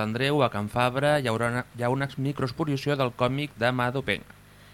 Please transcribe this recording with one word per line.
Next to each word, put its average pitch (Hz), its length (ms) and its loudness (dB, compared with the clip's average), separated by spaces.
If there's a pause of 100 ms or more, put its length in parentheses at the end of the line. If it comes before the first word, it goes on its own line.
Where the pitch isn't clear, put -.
Andreu, 131 400 0
a 120 80 4
Can 104 180 -2
Fabra. 127 540 2
Hi 123 80 0
haurà 117 240 0
una, 123 80 0 (160)
hi 120 80 -2
ha 123 80 2
una 135 240 -2
microexposició 139 800 -2
del 127 160 0
còmic 135 420 0
de 117 160 2
Mado 123 300 0
Penya. 101 240 -2 (480)